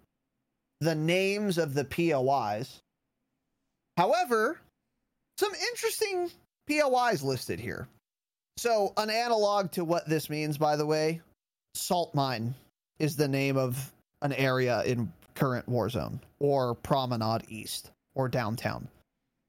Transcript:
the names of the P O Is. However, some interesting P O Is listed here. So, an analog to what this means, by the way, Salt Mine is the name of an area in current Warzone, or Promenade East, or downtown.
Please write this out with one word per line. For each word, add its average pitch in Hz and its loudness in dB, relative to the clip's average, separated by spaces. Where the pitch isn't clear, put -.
the 160 2
names 190 2
of 143 0
the 139 0
P 170 0
O 131 2
Is. - -8
However, 247 2
some 403 0
interesting 403 -2
P 302 0
O 247 4
Is 180 0
listed 123 -4
here. 101 -8
So, 214 0
an 214 0
analog 214 2
to 180 -2
what 165 0
this 156 0
means, 151 -4
by 151 4
the 151 0
way, 156 2
Salt - -2
Mine 127 0
is 143 0
the 147 2
name 139 2
of 131 -2
an 139 -2
area 127 2
in 120 0
current 127 0
Warzone, 110 -2
or 135 2
Promenade 117 0
East, - -12
or 131 -2
downtown. 120 -4